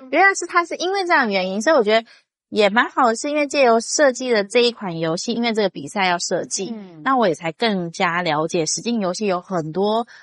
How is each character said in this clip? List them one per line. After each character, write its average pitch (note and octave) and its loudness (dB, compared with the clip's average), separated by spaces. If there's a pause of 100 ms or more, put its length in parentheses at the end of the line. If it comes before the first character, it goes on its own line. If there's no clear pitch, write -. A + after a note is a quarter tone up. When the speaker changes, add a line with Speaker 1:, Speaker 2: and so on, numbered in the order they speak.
(120)
Speaker 1:
原 D#4 4
来 G4 6
是 F4 -8
它 F4 0
是 D#4+ -8
因 F4+ -4
为 G4 -2
这 F4 -2
样 C#4+ 4
的 G#3 -2
原 F#3 0
因， G3 -4
所 G#3+ 2
以 D#4 4
我 B3+ 4
觉 G#3+ 4
得 A3+ -6 (440)
也 G3+ 2
蛮 B3 2
好 C4+ 2
的， A3+ 2
是 D4 -6
因 D4 -2
为 D4 0
借 C#4+ 2
由 A#3 6
设 C#4 2
计 B3+ -4
的 G#3+ 2
这 G3+ 0
一 A#3+ 2
款 F3+ -8
游 E3 -2
戏， A#3 -6
因 A#3 -4
为 A#3 0
这 G#3+ -2
个 G3 2
比 D3 -12
赛 F#3+ -2
要 F3 2
设 E3+ -4
计， G3 -8
Speaker 2:
嗯。 F3+ -16
Speaker 1:
那 C4+ 2
我 A3+ 4
也 D#3 2
才 E3 -6
更 F#3+ -2
加 F3+ -2
了 D#3+ 0
解 E3 -2
实 - -6
境 A3+ -4
游 F3+ -2
戏 G#3+ -6
有 F#3 -2
很 D#3+ -6
多 G#3 -2 (140)